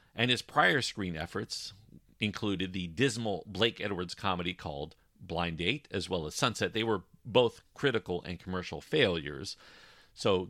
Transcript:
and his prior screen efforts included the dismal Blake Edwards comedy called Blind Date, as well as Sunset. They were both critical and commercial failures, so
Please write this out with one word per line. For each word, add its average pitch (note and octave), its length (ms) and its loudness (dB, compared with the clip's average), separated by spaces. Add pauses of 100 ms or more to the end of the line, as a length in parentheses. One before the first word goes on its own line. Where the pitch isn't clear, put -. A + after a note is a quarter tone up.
(160)
and B2 160 2
his A#2 100 2
prior D#3 400 4
screen F#2 340 -2
efforts - 580 -6 (460)
included F#2+ 540 0
the F#2 140 -2
dismal A2 580 0
Blake G#2+ 340 2
Edwards F#2 360 -2
comedy F2+ 380 -2
called D2+ 420 -8 (260)
Blind E2+ 360 -2
Date, F#2+ 340 0
as F#2 180 -2
well F2 160 -2
as D2+ 80 -6
Sunset. G#2 400 0
They A2 100 2
were G#2+ 200 0 (200)
both A#2 380 2 (140)
critical A2 480 0
and F2 160 -8
commercial F2+ 420 -6
failures, E2 720 0 (580)
so F#2 360 2